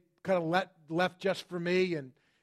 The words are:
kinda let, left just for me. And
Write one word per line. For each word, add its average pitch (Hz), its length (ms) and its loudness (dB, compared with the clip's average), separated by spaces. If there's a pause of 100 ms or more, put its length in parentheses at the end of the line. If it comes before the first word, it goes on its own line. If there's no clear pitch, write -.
(260)
kinda 185 160 2
let, 180 320 0 (160)
left 175 320 0
just 185 260 -2
for 180 120 -8
me. 180 360 0
And 131 160 -10 (320)